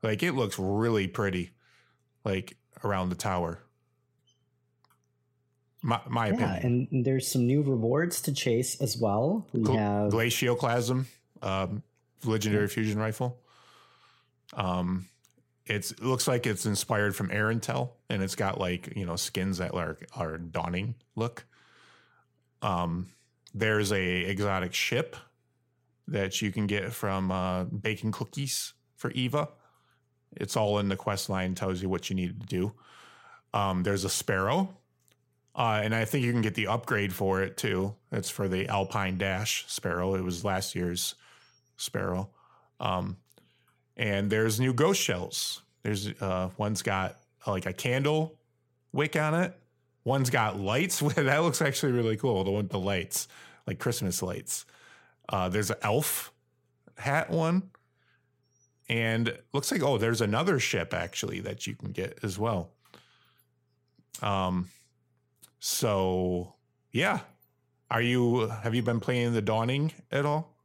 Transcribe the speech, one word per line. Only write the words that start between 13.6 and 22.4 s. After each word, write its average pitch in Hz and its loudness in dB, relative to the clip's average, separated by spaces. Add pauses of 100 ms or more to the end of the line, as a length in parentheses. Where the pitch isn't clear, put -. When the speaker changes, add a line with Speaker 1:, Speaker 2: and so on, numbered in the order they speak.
Speaker 1:
Um, 92 0 (580)
it's, 104 -2
it - -12
looks 127 0
like 127 2
it's 107 -2
inspired 104 0
from 95 -2
Arantel, 113 0 (200)
and 101 0
it's 95 -2
got, 95 -2
like, 90 -4
you 92 -4
know, 85 -4
skins 92 -2
that 90 -4
are, 82 -4 (180)
are 80 -4
Dawning 87 -4 (200)
look. 117 -4 (1160)